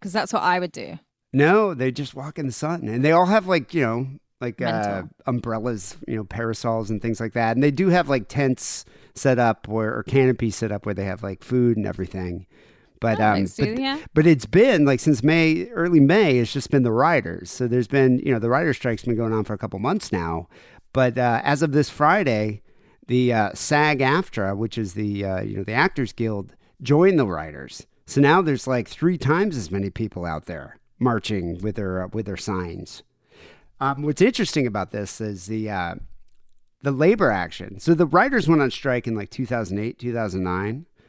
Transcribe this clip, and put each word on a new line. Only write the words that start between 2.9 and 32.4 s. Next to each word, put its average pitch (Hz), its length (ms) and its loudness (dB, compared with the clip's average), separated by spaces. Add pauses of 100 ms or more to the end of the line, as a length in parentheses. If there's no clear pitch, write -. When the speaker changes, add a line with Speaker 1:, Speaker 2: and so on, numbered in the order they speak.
Speaker 2:
they 151 80 6
all 175 140 6
have, 196 220 2
like, 170 260 0
you 160 80 2
know, 120 260 -2 (320)
like, 123 220 -6
uh, 117 100 -2
Speaker 1:
Mental. 101 360 -4 (180)
Speaker 2:
umbrellas, 117 720 -4 (100)
you 123 80 -4
know, 107 100 -4
parasols 113 640 -4
and 107 120 -4
things 113 180 -2
like 113 120 -4
that. 117 240 0
And 131 60 2
they 147 100 4
do 180 160 0
have, 170 200 2
like, 131 200 -2
tents - 560 -2 (300)
set 131 240 2
up 117 280 2
where, 110 300 -2
or 107 80 -6
canopies 127 500 2
set 110 160 -4
up 101 160 -6
where 104 80 -4
they 95 100 -4
have, 98 200 -6
like, 98 180 -10
food 123 340 2
and 104 100 -2
everything. 90 600 -6 (540)
But, 110 200 0
Speaker 1:
Oh, 110 40 2
I 104 160 4
Speaker 2:
um, 95 60 0
Speaker 1:
see, - 180 -4 (100)
Speaker 2:
but, 247 60 -4
Speaker 1:
yeah. 269 180 -4 (140)
Speaker 2:
but 156 140 6
it's 156 200 6
been, 190 380 6
like, 139 140 4
since 135 240 2
May, 160 460 4
early 175 320 4
May, 147 380 6
it's 120 140 0
just - 180 -6
been 139 120 4
the 120 80 2
riders. 110 580 0
So 123 200 -4
there's 120 180 2
been, 131 320 4
you 135 140 0
know, 113 80 0
the 117 80 -2
rider 143 260 2
strike's 117 300 -4
been 120 100 0
going 113 180 -2
on 110 120 0
for 107 100 -6
a 101 40 -10
couple 101 200 -8
months 143 320 -4
now. 82 380 -4 (440)
But, 127 240 2
uh, 120 280 2
as 143 180 0
of 160 80 0
this 139 200 2
Friday, 131 720 0 (440)
the, 123 260 2
uh, 107 220 2
sag 151 460 2
aftra, 127 560 0
which 107 200 -6
is 101 180 -6
the, 101 300 -4
uh, 95 180 -4
you 104 140 -6
know, 98 60 -6
the 104 120 -6
Actors 139 380 -2
Guild, 110 440 -6 (260)
joined 156 380 4
the 120 60 2
riders. 78 600 -10 (200)
So - 140 0
now 156 220 6
there's, 147 240 -2
like, 123 220 -2
three 175 300 -2
times 165 380 0
as 90 140 -6
many 98 200 -4
people 95 340 -8
out 80 220 -8
there 78 320 -14 (200)
marching 101 600 -2
with 101 180 -6
their, 92 280 -6
uh, 92 80 -12
with 107 140 -8
their 98 100 -8
signs. 90 680 -10 (760)